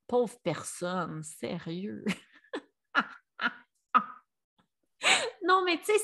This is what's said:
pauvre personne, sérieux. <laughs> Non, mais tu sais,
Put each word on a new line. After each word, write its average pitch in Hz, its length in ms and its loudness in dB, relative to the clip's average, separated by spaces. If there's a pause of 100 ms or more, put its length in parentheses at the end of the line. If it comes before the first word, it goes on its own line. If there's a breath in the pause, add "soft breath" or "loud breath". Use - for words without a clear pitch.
pauvre 240 360 0
personne, 170 800 -4
sérieux. 180 880 -8
<laughs> 180 60 0 (3250 loud breath)
Non, 370 160 6
mais 349 160 2
tu - 60 -16
sais, 427 180 4